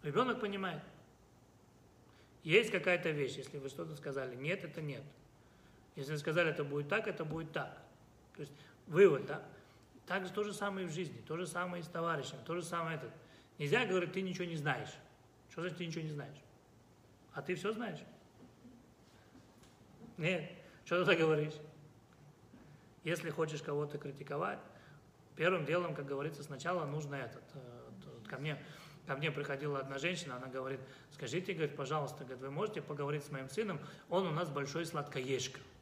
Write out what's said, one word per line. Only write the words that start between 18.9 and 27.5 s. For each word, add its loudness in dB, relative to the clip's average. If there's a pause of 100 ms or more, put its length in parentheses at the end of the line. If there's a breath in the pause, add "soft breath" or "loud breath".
Нет. 0 (340 loud breath)
Что 4
ты 6
так 8
говоришь? 6 (1500 loud breath)
Если 0
хочешь 0
кого-то -2
критиковать, -4 (760 loud breath)
первым 4
делом, 2
как -4
говорится, -4
сначала -2
нужно -2
этот, -6 (100)